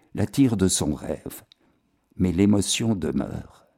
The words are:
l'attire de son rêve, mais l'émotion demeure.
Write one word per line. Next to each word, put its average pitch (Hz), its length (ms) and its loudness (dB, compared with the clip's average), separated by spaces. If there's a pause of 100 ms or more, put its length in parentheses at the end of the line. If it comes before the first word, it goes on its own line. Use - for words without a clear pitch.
(140)
l'attire 117 420 2
de 92 120 4
son 76 260 0
rêve, - 480 -10 (720)
mais 92 160 0
l'émotion 101 640 2
demeure. 67 800 -6